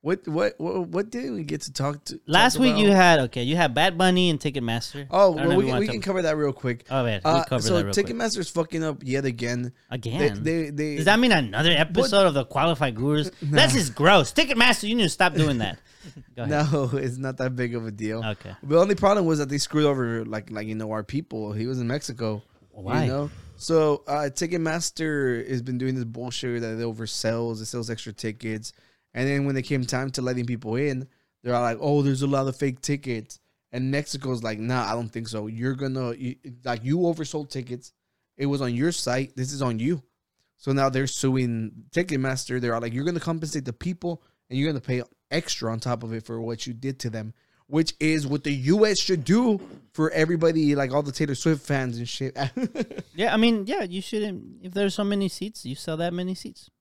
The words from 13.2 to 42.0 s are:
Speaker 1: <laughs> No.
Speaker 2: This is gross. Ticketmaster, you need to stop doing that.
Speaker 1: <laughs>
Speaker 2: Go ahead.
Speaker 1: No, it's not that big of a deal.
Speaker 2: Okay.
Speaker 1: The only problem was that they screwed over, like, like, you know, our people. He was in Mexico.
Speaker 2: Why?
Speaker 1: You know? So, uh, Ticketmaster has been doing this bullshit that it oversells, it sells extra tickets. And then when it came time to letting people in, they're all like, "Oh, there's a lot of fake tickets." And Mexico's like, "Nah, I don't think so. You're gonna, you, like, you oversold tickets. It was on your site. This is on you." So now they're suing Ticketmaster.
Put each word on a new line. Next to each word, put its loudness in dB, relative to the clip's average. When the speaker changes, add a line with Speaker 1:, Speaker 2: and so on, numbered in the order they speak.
Speaker 1:
<laughs> -14
No. 4
Speaker 2:
This 6
is 2
gross. 6
Ticketmaster, 4
you 2
need 4
to 4
stop 2
doing 4
that. -2
Speaker 1:
<laughs> -20
Speaker 2:
Go -8
ahead. 2
Speaker 1:
No, 2
it's -2
not -6
that -2
big -2
of -4
a -6
deal. -4
Speaker 2:
Okay. -8
Speaker 1:
The 4
only 6
problem 4
was 2
that -2
they -4
screwed 0
over, 0
like, -8
like, -8
you -6
know, -6
our -4
people. -6
He -4
was -4
in -2
Mexico. -4
Speaker 2:
Why? 0
Speaker 1:
You 0
know? -2
So, 2
uh, -2
Ticketmaster -2
has -2
been -6
doing -2
this -4
bullshit -6
that -4
it -4
oversells, -4
it -10
sells -6
extra -8
tickets. -8
And -2
then 0
when -2
it -4
came -2
time -4
to -4
letting -2
people -4
in, -2
they're 0
all 2
like, 0
"Oh, 4
there's 2
a 0
lot 2
of -4
fake -2
tickets." -6
And -2
Mexico's -4
like, -4
"Nah, -2
I -2
don't -4
think -8
so. -6
You're -4
gonna, -4
you, -8
like, -4
you 0
oversold -2
tickets. -10
It -2
was 0
on 0
your 2
site. -4
This -6
is -4
on -2
you." -2
So -2
now 4
they're 0
suing 0
Ticketmaster. -2